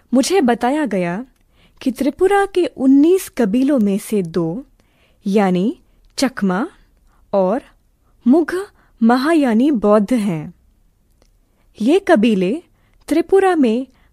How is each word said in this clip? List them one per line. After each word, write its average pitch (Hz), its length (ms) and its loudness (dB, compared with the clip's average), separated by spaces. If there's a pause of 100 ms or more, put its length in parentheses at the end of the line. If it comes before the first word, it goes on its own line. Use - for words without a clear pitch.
(140)
मुझे 294 260 2
बताया 254 460 0
गया 185 400 -4 (560)
कि - 80 -4
त्रिपुरा 381 560 0
के 359 200 -4
उन्नीस 285 600 2 (100)
कबीलों 254 400 0
में 202 200 0
से 208 240 -4
दो, 170 440 -6 (600)
यानी 196 540 0 (380)
चकमा 226 500 -2 (640)
और 196 300 0 (640)
मुघ 302 280 2 (480)
महायानी 262 680 2
बौद्ध 208 420 0
हैं। 180 420 -4 (1300)
ये 302 280 0
कबीले 220 540 2 (460)
त्रिपुरा 370 460 2
में 254 320 0 (260)